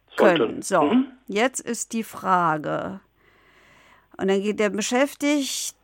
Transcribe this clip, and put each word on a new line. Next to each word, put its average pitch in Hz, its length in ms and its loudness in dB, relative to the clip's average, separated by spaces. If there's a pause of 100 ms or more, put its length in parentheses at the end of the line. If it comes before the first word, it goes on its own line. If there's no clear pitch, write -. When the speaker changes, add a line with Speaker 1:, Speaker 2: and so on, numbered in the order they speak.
(160)
Speaker 1:
können. 185 220 6
Speaker 2:
Sollten. - 240 -2
Speaker 1:
So, 165 200 2
Speaker 2:
Mhm. 240 240 4 (220)
Speaker 1:
jetzt 220 320 -2
ist - 320 -8
die 226 100 -4
Frage. 175 960 -2 (1160)
Und 190 120 -4
dann 196 140 2
geht 208 160 -2
der 208 120 2
beschäftigt, 269 1120 -2